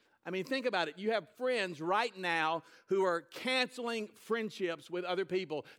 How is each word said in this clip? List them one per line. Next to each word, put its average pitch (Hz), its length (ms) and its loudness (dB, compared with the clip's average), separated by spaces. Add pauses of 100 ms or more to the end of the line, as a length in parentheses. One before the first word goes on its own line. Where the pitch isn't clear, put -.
(280)
I 170 40 -6
mean, 185 120 -2
think 262 220 -2
about 190 220 2
it. 151 100 -8
You 208 140 0
have 202 160 2 (100)
friends 208 420 0
right 196 380 2
now 165 460 2 (240)
who 190 180 4
are 170 160 2
canceling 247 880 -2 (140)
friendships 180 680 -2
with 175 160 -4
other 180 180 0
people 165 440 -2 (120)